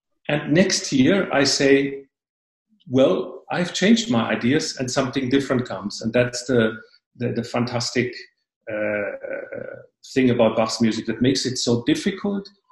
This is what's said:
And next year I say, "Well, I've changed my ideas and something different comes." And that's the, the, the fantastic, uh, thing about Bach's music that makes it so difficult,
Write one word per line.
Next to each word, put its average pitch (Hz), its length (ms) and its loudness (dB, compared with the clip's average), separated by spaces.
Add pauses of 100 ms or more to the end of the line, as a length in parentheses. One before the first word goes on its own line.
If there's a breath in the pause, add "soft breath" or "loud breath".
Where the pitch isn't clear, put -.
(300)
And 147 240 -2
next 185 380 2
year 156 420 4
I 139 100 4
say, 139 640 2 (800)
"Well, 147 640 0
I've 170 220 -2
changed 226 360 4
my 113 200 2
ideas 120 480 0
and 127 120 -4
something 127 400 -2
different 135 380 0
comes." 98 340 -8
And 113 120 -4
that's 123 320 0
the, 113 320 2 (400 loud breath)
the, 120 160 -4
the 110 100 -4
fantastic, 120 720 -4 (580)
uh, 104 400 -4 (1000)
thing 131 160 4
about 113 260 4
Bach's 110 240 0
music 110 280 0
that 113 140 -6
makes - 240 2
it 123 120 -4
so 120 280 0
difficult, 196 640 -2 (240)